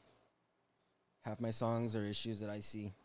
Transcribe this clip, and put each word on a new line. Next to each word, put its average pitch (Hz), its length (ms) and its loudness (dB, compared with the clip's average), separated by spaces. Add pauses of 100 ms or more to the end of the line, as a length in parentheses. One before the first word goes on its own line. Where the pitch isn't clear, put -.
(1200)
Half 107 160 -4
my 113 120 0
songs 117 440 2
are 107 80 2
issues 104 380 0
that 104 80 -2
I 104 100 -4
see. 104 320 -4 (140)